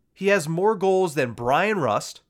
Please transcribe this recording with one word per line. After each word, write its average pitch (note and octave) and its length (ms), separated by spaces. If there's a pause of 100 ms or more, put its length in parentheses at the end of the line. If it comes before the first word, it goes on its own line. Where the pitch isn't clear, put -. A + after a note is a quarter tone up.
(120)
He F#3+ 180
has F3+ 200
more F#3+ 240
goals F#3 400
than B2+ 200
Brian D3+ 440
Rust, B2 520